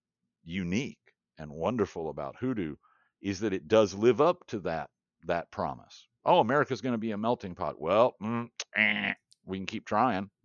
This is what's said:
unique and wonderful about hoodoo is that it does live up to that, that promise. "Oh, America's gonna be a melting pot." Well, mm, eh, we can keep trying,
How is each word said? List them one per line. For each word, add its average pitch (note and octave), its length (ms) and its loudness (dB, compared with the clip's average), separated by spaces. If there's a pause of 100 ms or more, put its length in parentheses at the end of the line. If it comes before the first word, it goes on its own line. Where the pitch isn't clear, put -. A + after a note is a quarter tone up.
(440)
unique F#2 720 -4 (240)
and D2+ 140 -12
wonderful F2 580 -2
about C#2+ 280 -8
hoodoo G2+ 380 -4 (460)
is F#2+ 200 -4
that G#2 120 0
it D#2 140 -6
does G#2+ 260 6
live A2 280 4
up F3 260 2
to A2 120 -6
that, D#2+ 300 -6 (340)
that E2 280 -4
promise. C#2+ 560 -8 (200)
"Oh, F3 120 6
America's C3 420 2
gonna B2 180 -2
be A2 120 -4
a G2+ 60 -4
melting G#2+ 380 -2
pot." D2 260 -6
Well, G#2 400 4
mm, A#2 280 -4 (260)
eh, G#2 380 0 (320)
we F#2+ 120 -6
can F#2+ 80 -6
keep G#2+ 200 -10
trying, G#2 440 0 (160)